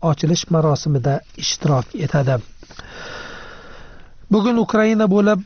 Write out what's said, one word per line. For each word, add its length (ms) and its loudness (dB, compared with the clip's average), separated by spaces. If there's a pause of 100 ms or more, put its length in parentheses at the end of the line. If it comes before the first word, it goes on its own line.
(100)
ochilish 400 0
marosimida 720 2 (220)
ishtirok 440 0 (200)
etadi. 300 0 (2000)
Bugun 240 2
Ukraina 560 2
bo'ylab 340 4